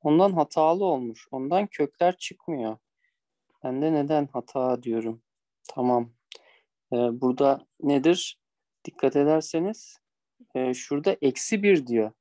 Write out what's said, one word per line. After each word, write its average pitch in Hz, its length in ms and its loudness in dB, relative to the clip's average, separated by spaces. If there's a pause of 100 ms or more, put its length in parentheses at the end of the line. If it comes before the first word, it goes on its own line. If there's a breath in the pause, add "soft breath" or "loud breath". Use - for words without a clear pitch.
Ondan 170 320 4
hatalı 165 520 2
olmuş. 127 460 -4
Ondan 151 360 -2
kökler 175 500 0
çıkmıyor. 117 640 -8 (840)
Ben 131 180 -4
de 160 100 2
neden 147 340 0
hata 127 560 -4
diyorum. 113 400 -4 (460)
Tamam. 123 440 0 (800 loud breath)
Ee, 123 40 -2
burada 127 680 0 (140)
nedir? 143 600 0 (440)
Dikkat - 320 -2
ederseniz, 160 840 -2 (560)
e, 127 200 -2
şurada 147 480 -2
eksi 170 400 -2
bir 180 240 4
diyor. 113 340 0